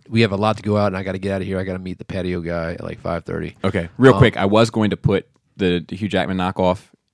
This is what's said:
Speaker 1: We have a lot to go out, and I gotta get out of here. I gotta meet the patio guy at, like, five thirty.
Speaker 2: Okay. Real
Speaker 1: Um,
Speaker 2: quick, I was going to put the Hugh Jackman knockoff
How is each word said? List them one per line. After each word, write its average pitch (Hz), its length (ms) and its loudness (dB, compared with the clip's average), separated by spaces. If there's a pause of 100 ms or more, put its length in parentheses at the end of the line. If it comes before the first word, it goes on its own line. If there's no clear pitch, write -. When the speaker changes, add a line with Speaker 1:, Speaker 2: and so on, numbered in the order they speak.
Speaker 1:
We 113 120 4
have 107 100 4
a 98 60 0
lot 107 200 2
to - 60 -14
go 104 140 2
out, 104 100 4
and 95 100 -2
I 95 60 -6
gotta 95 140 -4
get 95 160 -4
out 95 80 -2
of 95 60 -6
here. 95 120 -2
I 92 40 -2
gotta 92 160 -6
meet 92 180 -8
the - 80 -14
patio 90 360 -4
guy 85 320 -4
at, 85 100 -14
like, 82 160 -10
five 85 260 -6
thirty. 82 380 -8
Speaker 2:
Okay. 92 340 -2
Real 131 160 8
Speaker 1:
Um, - 60 0
Speaker 2:
quick, 113 180 4
I 95 80 0
was 107 240 4
going 107 220 0
to 98 60 -4
put - 300 -2 (300)
the 87 320 0
Hugh 98 180 -6
Jackman 92 300 -2
knockoff 92 420 0 (340)